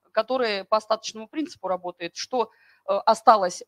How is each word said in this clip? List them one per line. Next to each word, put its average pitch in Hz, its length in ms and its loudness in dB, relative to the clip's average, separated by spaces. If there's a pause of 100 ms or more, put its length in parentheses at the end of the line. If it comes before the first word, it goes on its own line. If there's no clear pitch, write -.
(120)
которые 220 520 -2
по 214 140 0
остаточному 214 500 -6
принципу 294 400 -8
работают, 175 480 -8
что, - 340 -4 (380)
э, 196 60 0 (120)
осталось 214 600 4